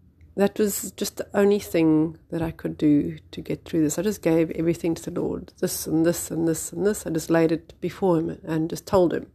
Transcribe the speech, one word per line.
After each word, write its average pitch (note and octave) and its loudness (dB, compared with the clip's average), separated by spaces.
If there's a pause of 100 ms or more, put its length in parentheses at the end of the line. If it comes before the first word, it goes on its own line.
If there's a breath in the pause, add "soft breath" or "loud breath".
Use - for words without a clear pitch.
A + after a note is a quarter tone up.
(360)
That G3 2
was G#3 0
just - -8
the - -8
only G3+ 4
thing D#3+ 2 (140)
that E3+ -4
I D#3+ -4
could D#3+ -10
do D3+ 2 (120)
to - -14
get - -8
through E3 0
this. D3 0
I F3 -2
just G3+ -4
gave E3 2
everything E3 -2
to - -10
the E3+ -6
Lord, - -6
this - -4
and D#3+ 2
this E3+ -2
and E3 -2
this D#3+ -4
and E3+ -2
this. G#3 -2
I - -6
just D#3+ -4
laid E3 4
it D#3+ -6
before F3 2
him E3 -4
and D#3+ -2
just - -10
told F3+ 4
him. C3+ -4